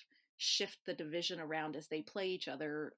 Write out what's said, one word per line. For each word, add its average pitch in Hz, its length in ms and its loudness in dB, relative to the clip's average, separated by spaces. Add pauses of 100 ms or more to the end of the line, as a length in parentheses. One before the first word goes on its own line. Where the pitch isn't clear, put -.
(380)
shift - 480 4
the 180 80 -2
division 165 460 0
around 156 360 0
as 156 120 -6
they 156 140 0
play 190 280 -2
each 185 180 0
other, 147 500 -2